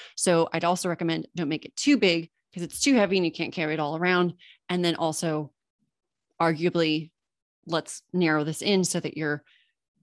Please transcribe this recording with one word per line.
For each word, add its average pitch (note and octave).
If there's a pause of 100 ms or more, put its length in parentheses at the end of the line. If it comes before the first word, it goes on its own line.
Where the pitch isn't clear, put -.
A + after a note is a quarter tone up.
(160)
So E3
I'd E3
also F3
recommend E3
don't D#3+
make D#3
it -
too C#4+
big E3+ (240)
'cause F3
it's -
too C#4
heavy G3
and F3+
you D#3+
can't -
carry D#3
it D#3+
all D3+
around. F3+ (340)
And F3
then E3+
also D#3 (920)
arguably, D#3+ (560)
let's D#3+ (120)
narrow D#3+
this D3+
in F#3+
so E3+
that -
your, D3 (600)